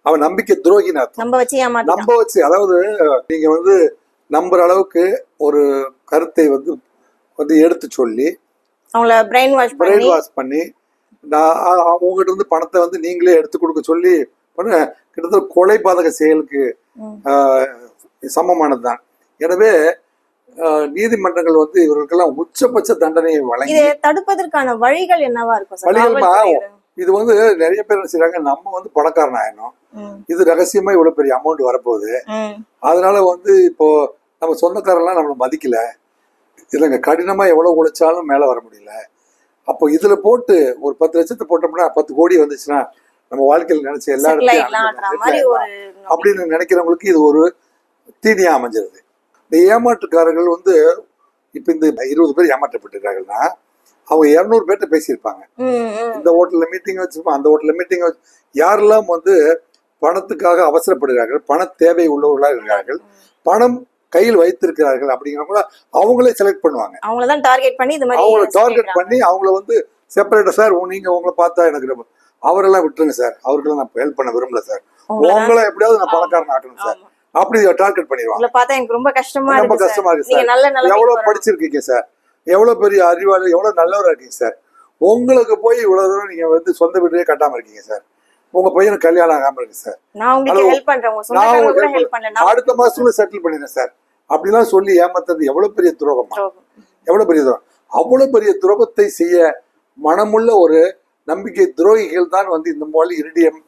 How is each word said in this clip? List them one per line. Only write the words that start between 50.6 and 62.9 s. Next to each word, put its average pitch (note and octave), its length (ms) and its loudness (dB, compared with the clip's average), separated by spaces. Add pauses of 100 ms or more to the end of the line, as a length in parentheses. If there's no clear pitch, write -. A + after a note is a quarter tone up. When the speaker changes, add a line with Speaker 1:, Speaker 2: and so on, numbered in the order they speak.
Speaker 1:
இப்ப - 200 -6
இந்த D3 380 -2
இருபது D3+ 240 0
பேர் E3 160 2
ஏமாற்றப்பட்டிருக்காங்கன்னா, G#2 1000 -6 (560)
அவங்க D#3 240 2
இருநூறு G3 380 2
பேர்ட்ட F#3+ 240 -2
பேசியிருப்பாங்க. C#3 500 -4 (140)
Speaker 2:
ம், B3+ 100 -8
ம். A#3 480 -6
Speaker 1:
இந்த E3+ 180 0
ஹோட்டல்ல E3+ 380 2
மீட்டிங் F#3 260 -10
வச்சிருப்போம், E3+ 380 -6
அந்த C#3 160 0
ஹோட்டல்ல D#3 260 2
மீட்டிங் F3+ 240 -4
வச்சு, E3+ 200 -2 (340)
யாரெல்லாம் G#3 520 2
வந்து E3 560 0 (400)
பணத்துக்காக F3 600 0
அவசரப்படுகிறார்கள், C#3+ 840 0
பண E3 200 0
தேவை E3+ 440 2
உள்ளவர்களாக C#3+ 420 0
இருக்கிறார்கள், G#2+ 440 -4